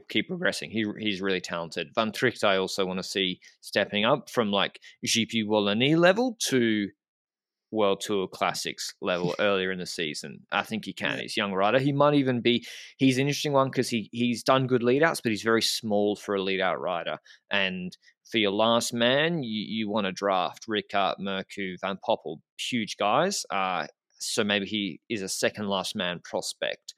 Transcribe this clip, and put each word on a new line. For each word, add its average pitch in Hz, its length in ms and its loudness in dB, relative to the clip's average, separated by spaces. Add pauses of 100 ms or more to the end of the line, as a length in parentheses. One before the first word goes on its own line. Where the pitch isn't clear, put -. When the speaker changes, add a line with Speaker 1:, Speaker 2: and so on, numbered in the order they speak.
Speaker 1:
keep 107 180 0
progressing. 170 420 -4
He, 107 160 -2 (140)
he's 98 220 -2
really 95 200 0
talented. 85 540 -6
Van 110 160 0
Tricht, - 320 -2
I 101 140 4
also 95 280 0
wanna 92 180 -4
see 92 360 -2 (220)
stepping 104 440 0
up 127 240 2
from, 107 220 0
like, 98 280 0 (240)
G 117 220 2
P 113 180 -2
Wallonie 107 540 2
level 196 380 4 (120)
to 110 420 2 (840)
World 101 300 2
Tour 98 260 -2
Classics - 720 -4
level 90 340 0
Speaker 2:
<laughs> - 40 -4
Speaker 1:
earlier 95 320 2
in 92 80 -6
the 90 60 -8
season. 76 560 -8 (100)
I 101 120 2
think 110 220 -6
he 95 80 -10
can. 67 220 -4
Speaker 2:
Yeah. 64 80 -6
Speaker 1:
He's - 140 -8
a 113 40 2
young 101 120 -2
rider. 104 260 4
He 139 140 0
might 143 220 4
even 127 260 2
be, 117 240 2 (320)
he's 131 200 4
an 131 100 2
interesting 143 260 -2
one 135 180 4
'cause 131 180 0
he, 113 220 -2
he's 120 320 0
done 131 240 4
good 123 160 2
lead 127 200 4
outs, 160 180 0
but 120 100 0
he's 101 100 -2
very 113 200 4
small 104 560 0
for - 180 -4
a 95 60 0
lead 95 200 0
out 85 200 0
rider. 82 360 -4 (320)
And 92 460 -2 (340)
for 113 100 0
your 101 120 4
last 113 420 2
man, 143 480 2
you, 110 260 -4
you 107 220 -4
wanna 101 220 -2
draft 92 560 -2
Rickard, 101 540 0
Murku, 95 580 -6
Van 95 260 -4
Poppel, 82 360 -4 (180)
huge 110 380 -4
guys. 139 520 0
Uh, 92 380 -2 (380)
so - 180 -2
maybe 101 220 0
he 101 440 -4
is 110 120 -4
a 95 60 -6
second 107 400 -2
last 95 300 -2
man 87 260 -4
prospect. - 760 -6